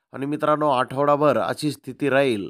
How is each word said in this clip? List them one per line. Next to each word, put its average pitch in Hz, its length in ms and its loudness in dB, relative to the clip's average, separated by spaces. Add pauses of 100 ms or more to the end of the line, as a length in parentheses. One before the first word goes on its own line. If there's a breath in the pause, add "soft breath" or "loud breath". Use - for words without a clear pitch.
(140)
आणि 127 120 -8
मित्रांनो, 151 440 0
आठवडाभर 139 680 2
अशी 127 340 -2
स्थिती 135 380 -6
राहील 127 400 0